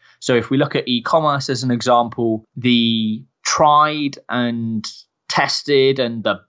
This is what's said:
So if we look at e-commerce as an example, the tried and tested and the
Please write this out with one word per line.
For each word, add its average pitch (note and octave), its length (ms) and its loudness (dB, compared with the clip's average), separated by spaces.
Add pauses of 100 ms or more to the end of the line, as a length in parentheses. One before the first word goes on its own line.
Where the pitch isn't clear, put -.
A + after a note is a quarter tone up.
(180)
So - 160 0
if A2+ 160 0
we C3+ 80 2
look C#3+ 160 0
at C3+ 140 -4
e-commerce C#3 600 0
as B2 140 -4
an B2+ 80 -2
example, A#2 760 0 (120)
the A#2 640 0 (220)
tried D3+ 720 2 (100)
and A#2 560 -4 (440)
tested C3+ 720 0
and A#2 240 -4
the G2+ 240 -2